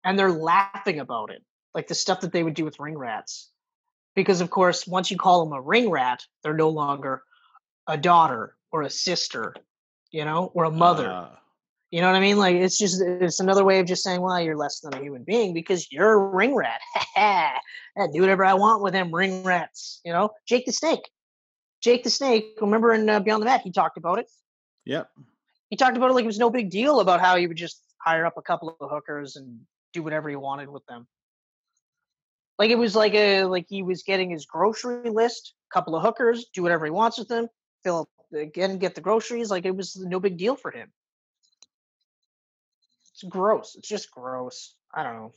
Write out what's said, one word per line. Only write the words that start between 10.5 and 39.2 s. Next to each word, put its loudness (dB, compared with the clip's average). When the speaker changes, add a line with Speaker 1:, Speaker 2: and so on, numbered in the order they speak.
Speaker 1:
or 2
a 2
mother. 4
Speaker 2:
Ah. -10
Speaker 1:
You -2
know 4
what 4
I 4
mean? 4
Like, 4
it's 2
just, 0
it's 0
another 4
way 6
of 2
just -2
saying, -2
"Well, -2
you're -4
less -6
than -12
a -10
human -12
being 0
because -4
you're 4
a 6
ring 2
rat." -2
<laughs> -4
"I 2
do -2
whatever 4
I 6
want 4
with -2
them -2
ring -2
rats," -4
you -6
know? 2
Jake 2
the -4
Snake. 0
Jake 4
the 0
Snake, 0
remember 4
in, 2
uh, 4
Beyond 0
the -2
Mat, 2
he -10
talked 0
about -2
it. -8
Speaker 2:
Yep. -6
Speaker 1:
He -6
talked 4
about 2
it 4
like 2
it -2
was -4
no 4
big -2
deal 2
about 4
how 6
he 2
would -6
just -12
hire 2
up -4
a -14
couple -6
of -12
hookers -10
and -20
do -8
whatever -6
he -8
wanted -8
with -18
them. -18
Like, 2
it 4
was 0
like 2
a, 4
like -2
he -8
was -6
getting -2
his -8
grocery -2
list, -2
couple -2
of -2
hookers, 0
do -6
whatever 0
he -4
wants 0
with -10
them, -4
fill 0
up, -10
again, -4
get -2
the -12
groceries. -2